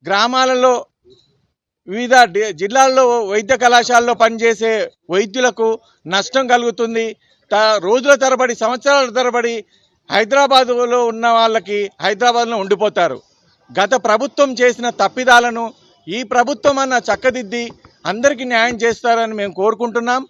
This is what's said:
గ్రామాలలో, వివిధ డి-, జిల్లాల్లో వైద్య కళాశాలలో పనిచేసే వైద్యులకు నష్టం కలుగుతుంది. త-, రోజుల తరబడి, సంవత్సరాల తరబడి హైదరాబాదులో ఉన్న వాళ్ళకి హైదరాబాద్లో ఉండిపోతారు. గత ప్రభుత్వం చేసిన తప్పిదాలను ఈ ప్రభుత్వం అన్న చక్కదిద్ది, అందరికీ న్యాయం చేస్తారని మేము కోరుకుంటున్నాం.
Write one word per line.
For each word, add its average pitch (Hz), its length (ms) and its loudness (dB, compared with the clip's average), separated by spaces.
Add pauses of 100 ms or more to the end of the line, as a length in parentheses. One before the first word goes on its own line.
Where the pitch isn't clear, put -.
గ్రామాలలో, 254 800 0 (1000)
వివిధ 226 280 -2
డి-, 214 360 2
జిల్లాల్లో 240 720 2
వైద్య 214 320 -2
కళాశాలలో 240 560 2
పనిచేసే 226 800 0 (200)
వైద్యులకు 226 680 0 (280)
నష్టం 202 400 -2
కలుగుతుంది. 226 680 -2 (380)
త-, 220 280 2
రోజుల 247 360 2
తరబడి, 247 400 0
సంవత్సరాల 254 540 0
తరబడి 233 560 -2 (460)
హైదరాబాదులో 247 920 2
ఉన్న 226 220 -4
వాళ్ళకి 220 640 0 (120)
హైదరాబాద్లో 233 560 0
ఉండిపోతారు. 190 640 -2 (580)
గత 202 140 2
ప్రభుత్వం 254 600 0
చేసిన 240 360 0
తప్పిదాలను 233 840 0 (340)
ఈ 220 160 -6
ప్రభుత్వం 254 560 0
అన్న 262 220 -2 (120)
చక్కదిద్ది, 233 580 -4 (340)
అందరికీ 240 380 -2
న్యాయం 240 320 -2
చేస్తారని 226 580 0
మేము 202 200 -6
కోరుకుంటున్నాం. 226 760 -2